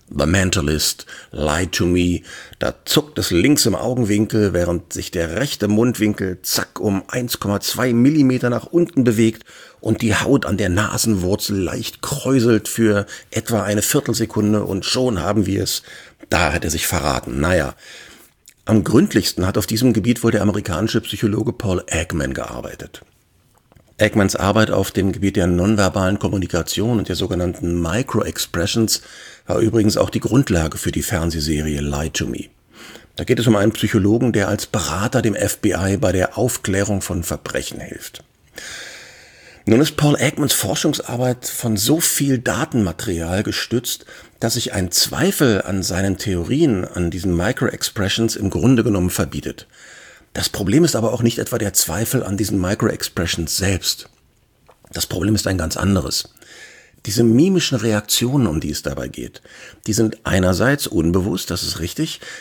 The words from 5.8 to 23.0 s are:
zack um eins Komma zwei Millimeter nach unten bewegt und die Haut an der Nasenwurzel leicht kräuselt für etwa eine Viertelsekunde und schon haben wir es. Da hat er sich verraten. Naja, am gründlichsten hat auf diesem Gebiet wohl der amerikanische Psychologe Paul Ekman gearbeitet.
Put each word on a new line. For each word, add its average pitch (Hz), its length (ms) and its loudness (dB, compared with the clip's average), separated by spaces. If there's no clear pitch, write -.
zack - 400 -6
um 98 280 0
eins 123 300 -4
Komma 101 220 -2
zwei 123 320 0
Millimeter 127 560 4
nach 120 160 -2
unten 165 400 2
bewegt 113 400 4
und 107 200 0
die 107 140 2
Haut 117 320 2
an 95 100 0
der 92 140 0
Nasenwurzel 98 880 0
leicht - 420 -4
kräuselt 123 680 2
für 104 360 2
etwa 107 340 -2
eine 104 180 0
Viertelsekunde 107 800 0
und 95 220 -4
schon 127 340 0
haben 101 240 2
wir 98 180 -2
es. - 200 -4
Da 80 240 2
hat 87 100 -4
er 80 60 -2
sich - 160 -4
verraten. 69 520 -2
Naja, 78 360 0
am 104 200 4
gründlichsten 151 640 2
hat 101 120 0
auf 104 80 -2
diesem 117 260 2
Gebiet 110 320 0
wohl 113 80 4
der 107 80 2
amerikanische 104 640 0
Psychologe 104 500 -2
Paul 92 360 -2
Ekman 80 440 -2
gearbeitet. - 680 -10